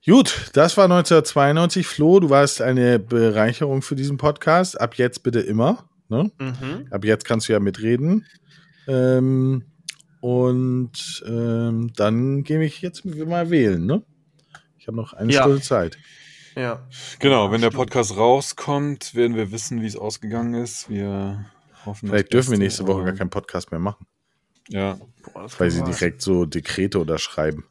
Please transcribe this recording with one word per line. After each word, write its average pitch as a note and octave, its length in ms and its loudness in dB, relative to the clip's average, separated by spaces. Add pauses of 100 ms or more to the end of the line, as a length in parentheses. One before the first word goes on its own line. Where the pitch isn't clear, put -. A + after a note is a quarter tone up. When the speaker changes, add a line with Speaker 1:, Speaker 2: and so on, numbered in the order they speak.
Speaker 1:
Gut, - 460 4
das D#3 240 4
war G3 120 6
neunzehnhundertzweiundneunzig. E3 960 2
Flo, E3+ 340 4
du E3+ 80 2
warst C#3 320 4
eine B2 380 4
Bereicherung A#2 800 0
für - 160 -8
diesen C#3 220 -4
Podcast. D#3+ 600 0
Ab A2+ 180 -4
jetzt B2 260 0
bitte A#2+ 180 0
immer, A#2 480 0 (220)
ne? C#3+ 280 -2
Speaker 2:
Mhm. C3 520 -8
Speaker 1:
Ab G2+ 160 -6
jetzt G#2+ 180 2
kannst A2+ 240 -2
du A#2 60 2
ja G#2 60 2
mitreden. A#2+ 680 0 (600)
Ähm, C3 800 0 (560)
und, B2+ 1040 -2
ähm, A#2 720 -4
dann B2 480 0
gehe D#3 180 -2
ich D3+ 200 -6
jetzt F3+ 240 -12
mal E3 440 -6
wählen, G2+ 360 2
ne? D#3 160 0 (760)
Ich - 100 -14
hab A2 60 -10
noch A2 200 -10
eine A2 180 -2
Speaker 2:
Ja. C#3 100 4
Speaker 1:
Stunde C#3 200 4
Zeit. F#2+ 340 -2 (580)
Speaker 2:
Ja. A#2+ 320 -8 (320)
Speaker 3:
Genau, B2+ 280 6
Speaker 2:
Ja, G2 60 0
Speaker 3:
wenn A2+ 100 2
der A#2 60 4
Speaker 2:
stimmt. A2+ 160 -2
Speaker 3:
Podcast A2 320 -2
rauskommt, C#3 1000 0
werden A#2+ 220 0
wir G#2 160 -4
wissen, A#2 280 -8
wie A2 60 -6
es G#2+ 100 -8
ausgegangen A2 560 -8
ist. A#2 380 -8
Wir G2+ 560 -6 (400)
hoffen, G#2 220 -12
das - 20 -6
Speaker 1:
Vielleicht G2+ 240 0
dürfen B2+ 160 4
wir A2 80 2
Speaker 3:
Beste, G2 60 4
Speaker 1:
nächste F#2+ 220 -2
Woche F#2+ 140 2
Speaker 3:
aber F#2 60 -6
Speaker 1:
gar F#2 80 -2
keinen F#2+ 160 -6
Podcast - 400 -8
mehr E2 100 -8
machen. G2 260 -6 (640)
Speaker 3:
Ja. G2 300 -4 (340)
Speaker 2:
Boah, F2+ 120 -18
das - 140 -20
Speaker 1:
Weil F2+ 100 2
Speaker 2:
kann - 20 2
Speaker 1:
sie E2+ 80 -2
Speaker 2:
sein. E2+ 80 -4 (120)
Speaker 1:
direkt F2 240 -4
so F2 220 0
Dekrete F2 540 -4
unterschreiben. D#2 720 -4